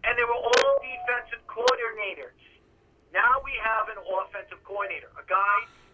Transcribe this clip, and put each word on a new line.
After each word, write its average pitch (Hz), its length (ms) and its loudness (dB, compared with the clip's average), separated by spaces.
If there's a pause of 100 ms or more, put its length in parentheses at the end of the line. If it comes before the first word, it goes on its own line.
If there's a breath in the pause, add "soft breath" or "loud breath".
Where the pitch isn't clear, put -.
And 480 80 2
they 480 140 2
were 480 100 0
all 277 360 4 (120)
defensive - 640 -6
coordinators. 226 880 -2 (720)
Now 247 320 4
we 269 160 -10
have 220 320 0
an 214 160 -12
offensive - 560 -6
coordinator, 196 560 -8
a 151 80 -18
guy 202 320 4 (360)